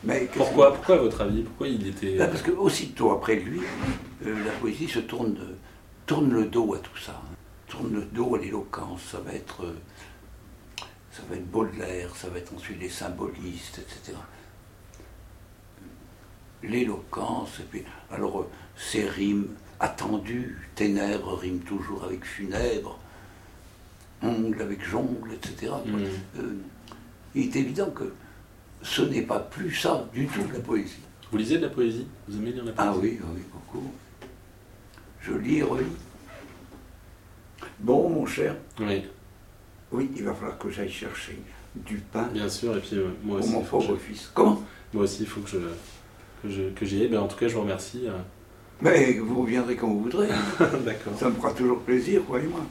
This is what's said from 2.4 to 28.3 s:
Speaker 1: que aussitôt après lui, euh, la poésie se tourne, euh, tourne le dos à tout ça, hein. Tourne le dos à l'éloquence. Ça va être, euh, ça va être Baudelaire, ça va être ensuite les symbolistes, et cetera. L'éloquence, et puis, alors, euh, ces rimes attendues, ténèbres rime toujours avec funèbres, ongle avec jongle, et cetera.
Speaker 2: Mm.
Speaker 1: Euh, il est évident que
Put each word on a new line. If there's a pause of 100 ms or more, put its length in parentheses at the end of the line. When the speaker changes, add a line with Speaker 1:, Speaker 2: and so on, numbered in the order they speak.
Speaker 1:
que
aussitôt
après
lui, (640)
euh,
la
poésie
se
tourne,
euh, (500)
tourne
le
dos
à
tout
ça, (100)
hein. (320)
Tourne
le
dos
à
l'éloquence. (100)
Ça
va
être,
euh, (1400)
ça
va
être
Baudelaire,
ça
va
être
ensuite
les
symbolistes,
et (200)
cetera. (2500)
L'éloquence,
et
puis, (280)
alors,
euh, (300)
ces
rimes (340)
attendues,
ténèbres
rime
toujours
avec
funèbres, (1300)
ongle
avec
jongle,
et
cetera.
Speaker 2:
Mm. (420)
Speaker 1:
Euh, (840)
il
est
évident
que (720)